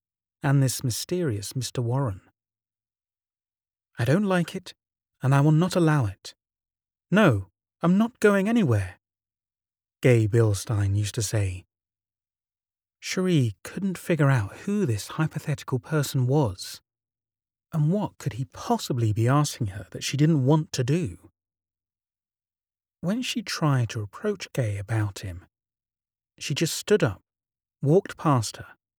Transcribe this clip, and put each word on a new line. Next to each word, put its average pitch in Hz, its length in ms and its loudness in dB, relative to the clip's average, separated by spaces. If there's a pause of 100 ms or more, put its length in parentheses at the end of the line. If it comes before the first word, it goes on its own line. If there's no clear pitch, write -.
(420)
and 139 200 4
this 131 200 0
mysterious 127 720 -4
Mister 127 280 -4
Warren. 117 400 -2 (1800)
"I 120 80 0
don't 170 180 2
like 180 300 0
it, 185 180 -12 (500)
and 131 120 4
I 139 80 6
will 156 100 6
not 170 240 2
allow 151 300 2
it. - 280 -10 (760)
No, 160 400 2 (320)
I'm 180 160 4
not 226 220 -2
going 202 280 4
anywhere," 120 520 2 (1000)
Gay 120 260 6
Bilstein 101 680 0
used 104 200 -2
to 117 60 -2
say. 95 440 -4 (1300)
Cherie 165 640 0
couldn't 185 360 -6
figure 151 320 2
out 120 340 0
who 202 220 -2
this 110 220 -4
hypothetical - 680 -4
person 139 480 -2
was, 127 540 -2 (920)
and 156 220 2
what 202 240 -4
could - 180 -6
he 123 120 -6
possibly 120 680 -2
be 113 160 0
asking 139 400 0
her 92 220 -12
that - 140 -12
she - 120 -4
didn't 147 300 4
want 156 260 2
to 131 120 -2
do. 131 460 -4 (1700)
When 202 200 -2
she 240 220 -6
tried 135 480 0
to 113 100 -8
approach 196 540 -8
Gay 104 240 -2
about 104 400 -2
him, 90 260 -12 (960)
she - 160 -6
just 160 200 -2
stood - 280 0
up, 117 200 -2 (600)
walked 156 340 0
past 131 400 0
her, - 200 -20 (220)